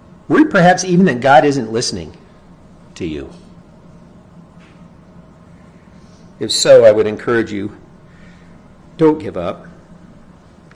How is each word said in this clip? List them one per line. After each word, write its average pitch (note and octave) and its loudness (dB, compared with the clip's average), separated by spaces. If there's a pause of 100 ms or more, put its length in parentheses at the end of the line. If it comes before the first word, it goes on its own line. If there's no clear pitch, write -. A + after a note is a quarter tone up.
(300)
worried G3 2
perhaps F3+ 2
even F#3 0
that B2+ -2
God C#3 4
isn't C3+ -4
listening G#2+ -8 (800)
to G2 -12
you? D2 -10 (3000)
If A2+ -10
so, C3 4
I G#2+ 6
would G#2+ 2
encourage G#2+ -4
you G2+ -10 (1200)
don't D#3 2
give A2+ -12
up. F#2 -10 (1120)